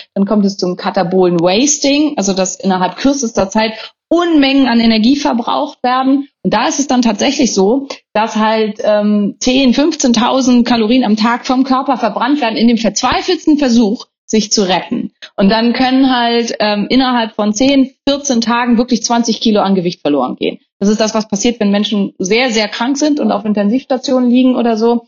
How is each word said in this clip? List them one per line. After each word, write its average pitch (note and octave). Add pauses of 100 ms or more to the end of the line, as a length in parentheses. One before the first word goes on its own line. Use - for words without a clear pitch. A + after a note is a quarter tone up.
(140)
dann G3
kommt G#3
es G3
zum F3+
katabolen F3+
Wasting, C#4
also G3
dass F#3
innerhalb F#3
kürzester A3
Zeit A3 (340)
Unmengen C#4+
an A#3
Energie A3+
verbraucht C#4
werden. C4 (140)
Und F#3
da A3+
ist D4
es -
dann B3+
tatsächlich A#3+
so, A3+ (260)
dass A3
halt, A3
ähm, G#3
zehn, B3+
fünfzehntausend B3
Kalorien A#3+
am G#3
Tag A#3
vom B3+
Körper C4
verbrannt A#3
werden A3+
in A3+
dem A#3
verzweifelsten D4+
Versuch, A#3+ (220)
sich A3
zu G#3
retten. - (240)
Und G3
dann A3+
können C4
halt, A#3
ähm, G#3
innerhalb B3
von G#3
zehn, C4 (160)
vierzehn C#4
Tagen A#3
wirklich B3
zwanzig A#3
Kilo G#3
an F#3+
Gewicht F3
verloren C#3+
gehen. - (220)
Das G3
ist G#3+
das, G#3+
was G#3+
passiert, A#3+
wenn G3+
Menschen G3+
sehr, A3+
sehr G#3+
krank C4
sind D4+
und A3
auf G#3
Intensivstationen B3
liegen B3+
oder A#3
so. A#3